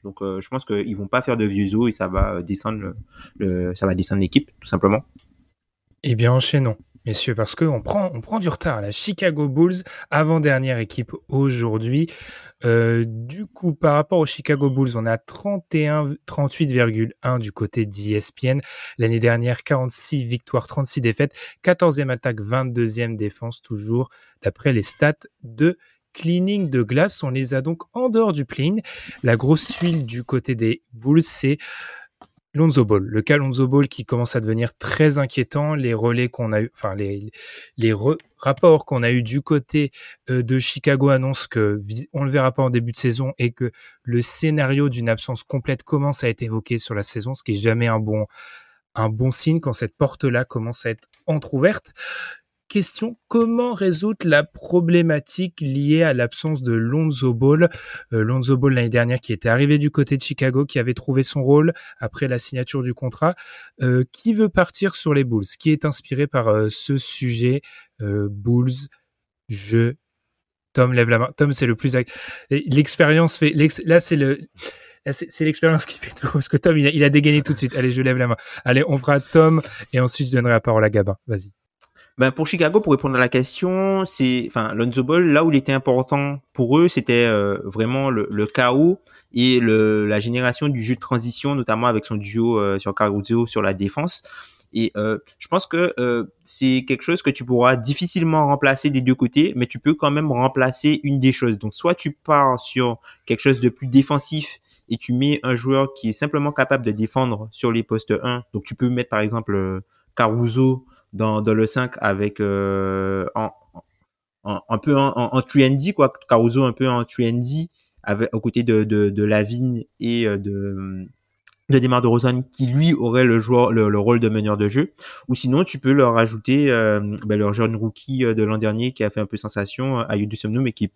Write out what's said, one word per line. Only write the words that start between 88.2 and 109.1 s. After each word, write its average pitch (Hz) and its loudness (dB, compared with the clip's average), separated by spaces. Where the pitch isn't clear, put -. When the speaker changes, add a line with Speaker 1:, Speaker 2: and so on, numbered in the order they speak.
Speaker 1:
le 104 -2
chaos 135 2
et 123 4
le, 107 2
la 104 0
génération 123 -2
du 123 -4
jeu 120 -2
de 117 -8
transition, 120 -4
notamment 120 -2
avec 110 -2
son 110 -6
duo, 110 0
euh, 98 0
sur 98 -6
Caruso, 107 0
sur 110 -4
la 98 0
défense. 101 -4
Et, 113 -2
euh, 107 -2
je - -16
pense 190 -2
que, 175 -2
euh, 120 0
c'est 131 -2
quelque 131 -2
chose 170 -2
que - -2
tu 131 -4
pourras 123 4
difficilement 156 0
remplacer 139 2
des 131 0
deux 127 2
côtés, 143 2
mais 123 0
tu - -14
peux 151 2
quand 151 0
même 151 -2
remplacer 131 0
une 139 -2
des 131 4
choses. 117 0
Donc, 107 -8
soit 175 -2
tu - -6
pars 139 2
sur 123 -2
quelque 113 0
chose 131 2
de 123 4
plus 131 -4
défensif 139 0
et 117 -4
tu - -6
mets 139 0
un 127 -2
joueur 135 0
qui - -6
est 110 -2
simplement 147 -2
capable 131 -2
de 110 -2
défendre 110 -2
sur 117 -2
les 113 0
postes - -2
un. 123 -4
Donc, 107 -6
tu - -10
peux 123 0
mettre, 123 -2